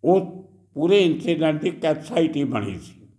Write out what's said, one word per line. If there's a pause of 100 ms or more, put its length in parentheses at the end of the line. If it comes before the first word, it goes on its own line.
ਉਹ (300)
ਪੂਰੇ
ਇਨਸੀਡੈਂਟ
ਦੀ
ਇੱਕ
ਐਸ
ਆਈ
ਟੀ
ਬਣੀ
ਸੀ (120)